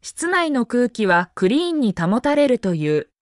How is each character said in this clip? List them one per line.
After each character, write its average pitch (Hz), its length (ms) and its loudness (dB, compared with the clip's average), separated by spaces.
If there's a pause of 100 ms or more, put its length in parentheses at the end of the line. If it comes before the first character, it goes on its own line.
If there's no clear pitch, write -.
室 - 240 -8
内 349 240 0
の 247 140 -2
空 247 240 0
気 214 180 -4
は 175 260 2
ク 185 160 0
リ 339 220 0
ー 330 40 -4
ン 302 60 0
に 214 160 0
保 180 240 0
た 294 140 0
れ 285 120 4
る 262 120 2
と 185 160 -2
い 151 220 0
う。 - 120 -6 (120)